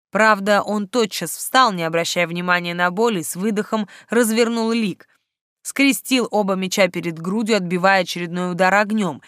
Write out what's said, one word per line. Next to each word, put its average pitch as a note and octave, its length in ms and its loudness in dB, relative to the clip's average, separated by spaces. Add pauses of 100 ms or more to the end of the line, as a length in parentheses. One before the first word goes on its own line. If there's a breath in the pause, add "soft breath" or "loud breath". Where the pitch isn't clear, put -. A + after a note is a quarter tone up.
(120)
Правда, G#3 500 4
он G#3 260 -2
тотчас G#3+ 440 -2
встал, B3+ 400 2
не F3 120 -4
обращая E3 440 -2
внимания F3 460 -2
на F3 180 0
боль, G#3+ 280 0
и D#3 40 -6
с - 120 -10
выдохом G#3 520 -2 (220 loud breath)
развернул A3+ 640 2
лик. A3 360 -4 (540)
Скрестил C4 680 0
оба G3 260 0
меча F#3 340 2
перед E3+ 300 -6
грудью, G#3 380 -2
отбивая F#3 440 2
очередной F3 500 -4
удар F#3 220 2
огнем, G3+ 540 0